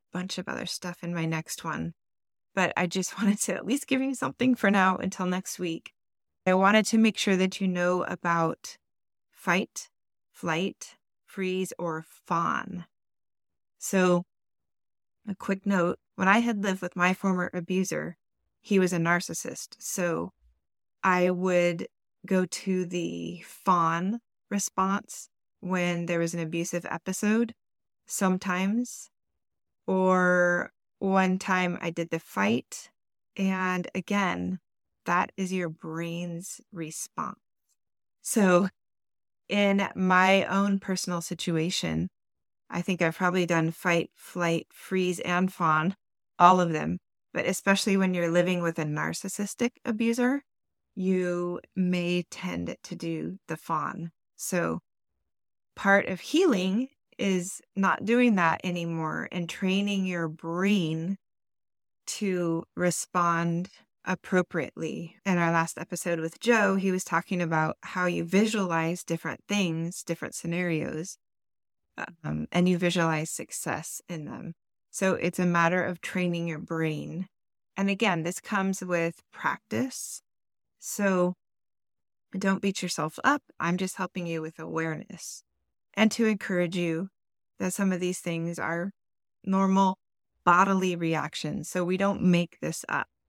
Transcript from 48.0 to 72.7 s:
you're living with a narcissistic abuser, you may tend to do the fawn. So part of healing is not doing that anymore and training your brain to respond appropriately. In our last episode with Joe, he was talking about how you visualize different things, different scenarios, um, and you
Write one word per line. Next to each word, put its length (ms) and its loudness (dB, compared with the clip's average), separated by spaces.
you're 180 0
living 320 2
with 160 -2
a 60 -2
narcissistic 880 -4
abuser, 580 0
you 640 -2
may 560 0
tend 520 -8
to 140 -12
do 420 -8
the 80 -6
fawn. 540 -6
So 440 -2
part 320 4
of 120 -6
healing 680 2
is 420 0
not 300 0
doing 320 4
that 260 2
anymore 720 -4
and 160 -4
training 580 0
your 220 -2
brain 880 0
to 580 -2
respond 920 0
appropriately. 1120 -4
In 100 2
our 160 2
last 240 0
episode 440 -6
with 200 -8
Joe, 360 4
he 140 0
was 140 -2
talking 380 -2
about 400 0
how 240 -2
you 180 0
visualize 800 0
different 420 -6
things, 560 -2
different 320 -6
scenarios, 840 -4
um, 260 -6
and 180 4
you 100 4